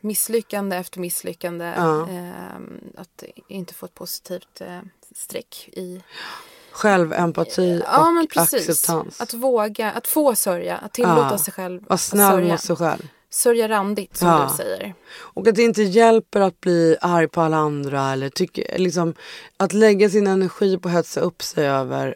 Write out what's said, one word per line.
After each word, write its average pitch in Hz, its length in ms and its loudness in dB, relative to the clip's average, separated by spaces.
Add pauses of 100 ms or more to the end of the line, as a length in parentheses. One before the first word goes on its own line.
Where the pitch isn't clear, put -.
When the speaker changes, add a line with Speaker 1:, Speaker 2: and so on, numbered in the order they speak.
Speaker 1:
misslyckande 208 760 -4
efter 185 240 -10
misslyckande. 175 760 -8
Speaker 2:
Ja. 160 320 0
Speaker 1:
Ehm, - 720 -14 (160)
att - 280 -20 (240)
inte 190 260 -12
få - 120 -16
ett - 80 -20
positivt, - 640 -14
eh, 180 180 -14 (380)
streck - 560 -14
i 180 300 -12 (720)
Speaker 2:
Självempati 175 1120 0
Speaker 1:
Ja, 294 220 4
Speaker 2:
och 339 60 4
Speaker 1:
men 330 120 2
precis. 170 420 0
Speaker 2:
acceptans. - 520 -2
Speaker 1:
Att 240 140 -8
våga, 226 580 0
att 233 140 -8
få 285 280 2
sörja, 175 420 -2
att - 160 -14
tillåta 165 380 4
Speaker 2:
Ja. 202 80 -2
Speaker 1:
sig - 140 -4
själv 180 360 -10
Speaker 2:
Var 185 60 2
Speaker 1:
att 180 60 0
Speaker 2:
snäll 202 320 4
Speaker 1:
sörja. 175 200 2
Speaker 2:
mot 165 80 -2
sig 170 160 -2
själv. 160 320 -4 (220)
Speaker 1:
Sörja 233 380 2
randigt, 202 480 -2
som 180 120 2
Speaker 2:
Ja. 147 220 4
Speaker 1:
du 143 60 -4
säger. 101 380 -8 (180)
Speaker 2:
Och - 360 -4
att 220 60 4
det 220 80 4
inte 226 200 4
hjälper 220 580 4
att 190 200 0
bli 165 400 4
arg 170 280 2
på 175 120 -2
alla 160 160 2
andra 139 560 0
eller 135 160 -4
tycka, - 340 -6 (140)
liksom, 170 380 0 (420)
att 185 160 -2
lägga 208 380 6
sin 202 160 2
energi 190 520 2
på 180 100 -6
att 175 60 0
hetsa - 260 0
upp 170 220 -4
sig - 260 -2
över 135 480 -2